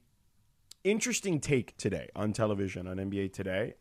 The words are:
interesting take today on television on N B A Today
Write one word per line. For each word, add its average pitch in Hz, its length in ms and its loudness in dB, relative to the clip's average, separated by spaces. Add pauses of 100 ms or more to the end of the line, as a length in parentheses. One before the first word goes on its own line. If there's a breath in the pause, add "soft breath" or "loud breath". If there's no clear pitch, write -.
(840)
interesting 202 580 2
take - 380 2
today 85 380 -2
on 104 160 0
television 98 540 0
on 92 120 -6
N 98 100 -2
B 98 120 -2
A 98 80 0
Today 95 520 -2